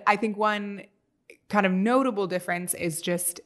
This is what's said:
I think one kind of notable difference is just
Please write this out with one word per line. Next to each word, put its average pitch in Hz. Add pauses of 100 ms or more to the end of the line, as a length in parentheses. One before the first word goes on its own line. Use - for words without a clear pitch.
I 208
think 208
one 208 (680)
kind 202
of 185
notable 214
difference 180
is 165
just -